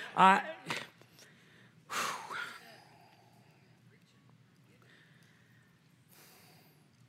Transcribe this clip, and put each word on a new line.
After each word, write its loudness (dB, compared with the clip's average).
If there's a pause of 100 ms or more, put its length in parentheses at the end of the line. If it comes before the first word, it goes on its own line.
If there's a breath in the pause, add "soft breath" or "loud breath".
(160 loud breath)
I, 10 (1500 soft breath)
uh, -6 (4000 loud breath)